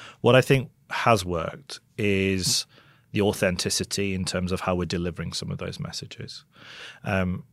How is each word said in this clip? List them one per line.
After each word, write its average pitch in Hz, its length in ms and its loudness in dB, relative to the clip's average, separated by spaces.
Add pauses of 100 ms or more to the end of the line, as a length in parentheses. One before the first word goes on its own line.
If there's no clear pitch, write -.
(200)
what 120 140 8
I 131 60 10
think 131 300 4 (200)
has 107 340 4
worked - 540 -6 (180)
is 98 680 2 (460)
the 104 80 0
authenticity 98 920 0
in 92 120 -2
terms 90 260 -2
of 90 120 -2
how 92 120 0
we're 87 120 0
delivering 87 480 -4
some - 180 -6
of 92 60 -6
those 92 200 -8
messages. - 640 -12 (600)
Um, 95 480 -2